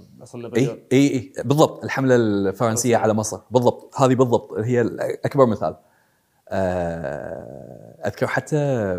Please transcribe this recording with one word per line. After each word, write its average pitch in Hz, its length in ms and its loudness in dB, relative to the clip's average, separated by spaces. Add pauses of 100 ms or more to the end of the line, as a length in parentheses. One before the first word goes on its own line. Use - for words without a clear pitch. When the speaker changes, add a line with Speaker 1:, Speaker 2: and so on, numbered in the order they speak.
(240)
Speaker 1:
أصل 123 140 -18
Speaker 2:
إي، 120 60 -12
Speaker 1:
نابليون. 117 360 -2 (120)
Speaker 2:
إي، 127 60 4
إي، 135 360 2 (120)
بالضبط. 139 380 2
الحملة 127 320 2
الفرنسية 101 360 2
Speaker 1:
فرنسية. 113 460 0
Speaker 2:
على 107 160 2
مصر، 107 260 -2 (120)
بالضبط. - 500 0
هذه 131 140 4
بالضبط 117 380 0
هي 120 280 0
ال-، 110 200 -2
أكبر - 440 2
مثال. 98 300 -2 (760)
آه، 71 1600 -6
أذكر - 200 -4
حتى - 300 -4 (420)